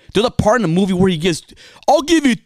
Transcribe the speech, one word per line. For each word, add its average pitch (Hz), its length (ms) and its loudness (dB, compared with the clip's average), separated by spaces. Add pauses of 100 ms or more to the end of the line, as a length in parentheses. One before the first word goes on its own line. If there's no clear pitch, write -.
(140)
There's 220 120 0
a 240 60 -2
part 214 260 0
in 240 60 0
the 170 40 0
movie 185 260 0
where 185 160 2
he 175 80 -2
gives, 165 260 -4 (440)
"I'll 294 140 2
give 302 240 0
you 233 100 0 (100)